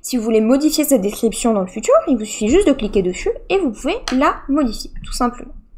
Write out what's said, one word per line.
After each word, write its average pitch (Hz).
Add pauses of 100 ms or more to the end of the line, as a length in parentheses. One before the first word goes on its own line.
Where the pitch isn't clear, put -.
Si -
vous 220
voulez 220
modifier 277
cette 262
description 220
dans 196
le 185
futur, 226 (140)
il 262
vous 214
suffit 208
juste 381
de 285
cliquer 208
dessus 185 (180)
et 392
vous 285
pouvez 302 (160)
la 302
modifier, 269 (120)
tout -
simplement. - (240)